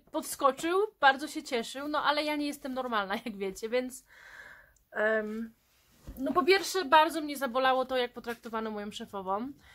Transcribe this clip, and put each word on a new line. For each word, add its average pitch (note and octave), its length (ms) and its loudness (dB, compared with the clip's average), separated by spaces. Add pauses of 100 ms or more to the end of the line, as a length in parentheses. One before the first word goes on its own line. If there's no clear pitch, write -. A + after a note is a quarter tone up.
(120)
podskoczył, D4+ 680 0 (200)
bardzo C4+ 280 6
się D4+ 160 -8
cieszył, C4 440 -4
no D4+ 160 0
ale D4 200 2
ja D4+ 120 0
nie D4 120 -2
jestem C#4 260 -6
normalna, A3+ 460 -2
<laughs> - 60 -12
jak G3+ 120 -8
wiecie, G3 320 -6
więc, B3+ 360 -4 (840)
em, A3 640 -2 (640)
no, C4+ 160 -2
po E4+ 100 4
pierwsze, F#4+ 420 2
bardzo D#4 360 6
mnie D4 160 -6
zabolało C4 480 2
to, C4 120 -2
jak B3 160 0
potraktowano A3 580 -6
moją G#3 200 -8
szefową, G#3 640 -6 (220)